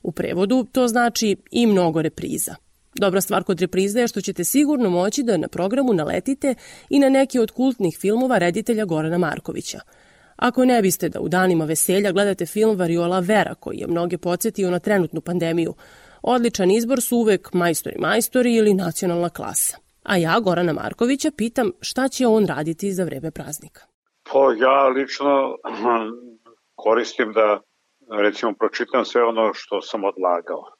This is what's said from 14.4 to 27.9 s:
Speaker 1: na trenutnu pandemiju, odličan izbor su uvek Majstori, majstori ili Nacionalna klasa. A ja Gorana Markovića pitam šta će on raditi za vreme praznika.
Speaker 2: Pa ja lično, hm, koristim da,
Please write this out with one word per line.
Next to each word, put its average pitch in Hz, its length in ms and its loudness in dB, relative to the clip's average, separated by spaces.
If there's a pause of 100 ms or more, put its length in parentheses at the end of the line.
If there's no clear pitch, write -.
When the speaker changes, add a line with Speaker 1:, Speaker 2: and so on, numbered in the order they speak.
Speaker 1:
na 175 80 0
trenutnu 185 420 0
pandemiju, 170 520 -2 (480)
odličan 208 500 2
izbor 233 300 2
su 240 160 0
uvek 214 360 2
Majstori, 170 460 0
majstori 233 560 0
ili 214 180 4
Nacionalna 175 560 -2
klasa. - 480 -6 (260)
A 190 140 0
ja 170 220 2
Gorana 175 340 2
Markovića 269 640 -2
pitam 233 340 0 (100)
šta - 260 -2
će 254 200 0
on 220 180 4
raditi 160 460 -4
za 185 120 -4
vreme 151 280 -6
praznika. - 500 -14 (500)
Speaker 2:
Pa 135 280 4
ja 135 280 4
lično, 135 680 0 (100)
hm, 117 720 -4 (380)
koristim 113 580 -2
da, 107 280 2 (600)